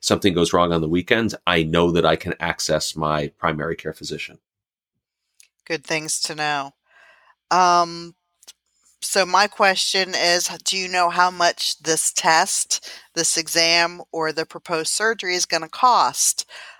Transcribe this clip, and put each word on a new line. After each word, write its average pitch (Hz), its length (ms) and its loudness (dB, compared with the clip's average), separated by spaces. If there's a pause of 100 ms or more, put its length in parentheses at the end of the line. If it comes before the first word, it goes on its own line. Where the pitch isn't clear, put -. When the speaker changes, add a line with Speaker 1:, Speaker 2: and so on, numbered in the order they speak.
Speaker 1:
something 95 320 2
goes 85 180 2
wrong 85 220 4
on 82 80 2
the 78 80 -2
weekends, 104 460 0 (120)
I 87 160 2
know 85 280 2
that 82 140 2
I 80 120 2
can - 200 -6
access 80 600 -4
my 76 400 -2
primary 80 400 -4
care 78 160 -10
physician." - 460 -12 (1300)
Speaker 2:
Good 156 200 -8
things 156 380 -4
to 160 120 -6
know. 147 380 -4 (760)
Um, 170 640 2 (880)
so 190 220 0
my 185 220 4
question 190 680 0
is, 175 320 2 (160)
do 190 140 -4
you 185 100 -6
know 180 220 0
how 180 200 2
much 175 520 -2
this 156 300 0
test, - 800 0 (240)
this 165 240 -2
exam, 170 640 0 (100)
or 160 200 -4
the 160 140 -4
proposed 160 480 -6
surgery 208 420 -2
is 180 100 0
gonna 165 240 -4
cost? - 760 2 (340)